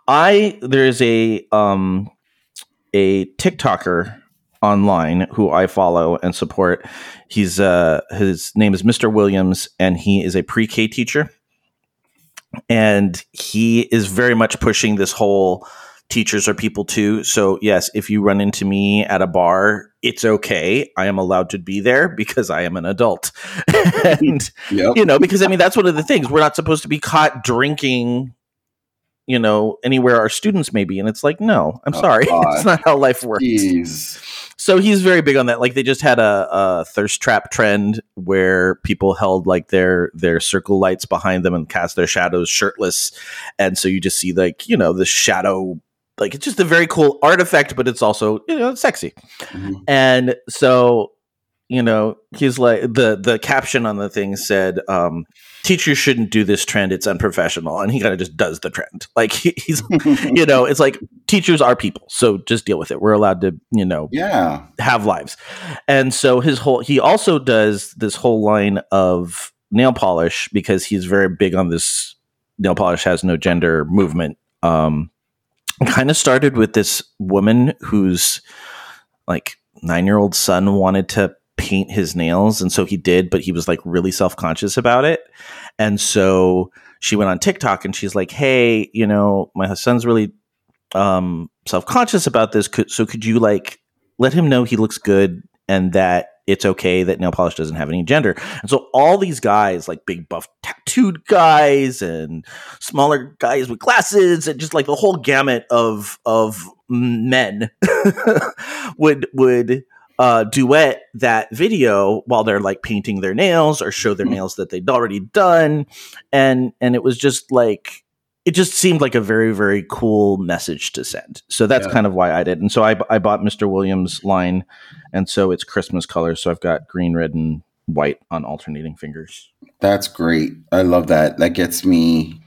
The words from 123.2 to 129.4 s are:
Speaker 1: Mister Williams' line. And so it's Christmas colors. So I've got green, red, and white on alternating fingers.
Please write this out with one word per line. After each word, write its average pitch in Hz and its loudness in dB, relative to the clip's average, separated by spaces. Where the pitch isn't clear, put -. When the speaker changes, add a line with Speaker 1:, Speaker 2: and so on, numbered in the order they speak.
Speaker 1:
Mister 104 -2
Williams' 95 -2
line. 92 -2
And 95 -4
so 95 0
it's 87 -4
Christmas 90 -6
colors. 82 -4
So 87 -2
I've 82 -8
got 82 -4
green, 87 -4
red, 82 -4
and 80 -4
white 73 -4
on 80 -8
alternating 76 -12
fingers. 78 -20